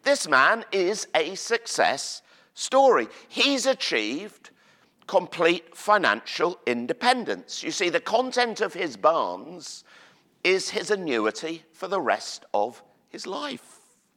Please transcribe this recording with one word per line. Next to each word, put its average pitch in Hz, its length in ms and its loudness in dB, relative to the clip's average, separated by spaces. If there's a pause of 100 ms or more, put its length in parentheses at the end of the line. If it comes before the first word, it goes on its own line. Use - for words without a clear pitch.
This 269 260 0
man 156 440 6
is 196 420 0
a 165 220 0
success 139 840 -2 (320)
story. 240 540 4 (200)
He's 269 380 0
achieved 156 840 -2 (560)
complete 175 720 -2
financial 175 880 0
independence. 123 960 -2
You - 80 -6
see, 175 180 -2
the 165 120 0
content 247 600 0
of 208 140 -2
his 170 220 -6
barns 139 880 -2 (600)
is 185 260 2
his 196 200 -4
annuity 160 840 -2
for - 160 -12
the 190 120 -2
rest - 520 -2
of 104 300 -2 (260)
his - 180 -16
life. 277 540 -10 (360)